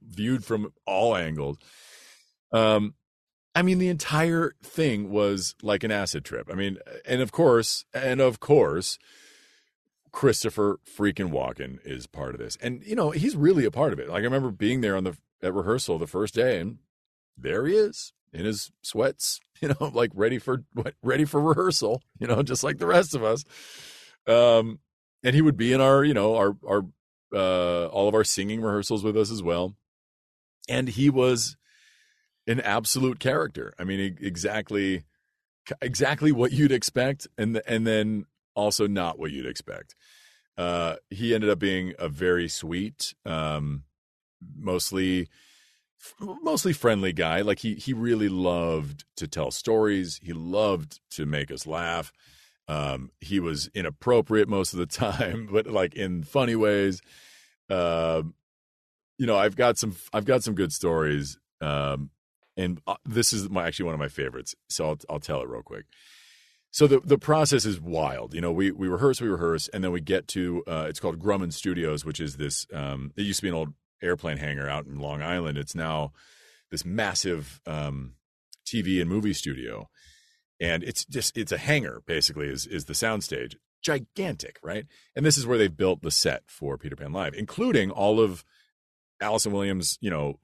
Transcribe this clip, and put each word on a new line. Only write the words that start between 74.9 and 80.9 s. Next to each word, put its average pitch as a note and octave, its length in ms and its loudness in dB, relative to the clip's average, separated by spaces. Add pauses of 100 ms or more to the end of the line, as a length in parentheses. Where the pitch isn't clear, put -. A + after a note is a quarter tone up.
Long D2 200 -6
Island. D#2+ 380 -4
It's D2 160 -8
now D#2 380 -4 (580)
this - 140 -8
massive, F2+ 800 -4
um, C#2 480 -6 (520)
T A2+ 160 -4
V F#2 180 0
and E2+ 100 -2
movie G#2 220 -2
studio. A#1 560 -8 (720)
And E2+ 240 -2
it's - 200 -6